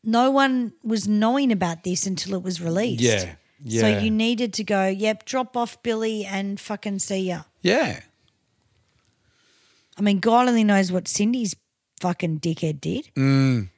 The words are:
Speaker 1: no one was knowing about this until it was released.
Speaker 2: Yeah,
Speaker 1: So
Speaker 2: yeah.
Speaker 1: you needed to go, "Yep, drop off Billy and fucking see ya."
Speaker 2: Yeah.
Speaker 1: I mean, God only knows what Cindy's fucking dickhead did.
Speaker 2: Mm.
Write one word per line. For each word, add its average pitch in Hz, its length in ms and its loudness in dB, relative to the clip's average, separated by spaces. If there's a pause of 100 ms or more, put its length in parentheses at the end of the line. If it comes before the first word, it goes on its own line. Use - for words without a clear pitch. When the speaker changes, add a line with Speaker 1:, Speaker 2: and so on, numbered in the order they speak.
Speaker 1:
no 233 280 4
one 262 420 2 (100)
was 214 260 0
knowing 233 420 2
about 170 320 -2
this 180 220 -2
until 190 300 -4
it 180 80 -4
was 180 180 -6
released. 170 400 -2
Speaker 2:
Yeah, 110 200 2 (480)
Speaker 1:
So 113 180 2
Speaker 2:
yeah. 107 120 2
Speaker 1:
you 220 120 0
needed 220 420 0
to 220 120 -4
go, 190 220 0
"Yep, 214 380 -2
drop 262 320 -4
off 233 260 -6
Billy 220 420 -4
and 196 340 -6
fucking 202 400 -6
see 190 280 -2
ya." 165 160 -6 (180)
Speaker 2:
Yeah. 196 400 0 (2000)
Speaker 1:
I - 40 -4
mean, 202 180 2
God 233 280 4
only 233 160 4
knows 196 280 4
what 180 160 -2
Cindy's 226 480 0 (440)
fucking 175 400 -2
dickhead 156 400 -2
did. 233 360 -6
Speaker 2:
Mm. 135 640 2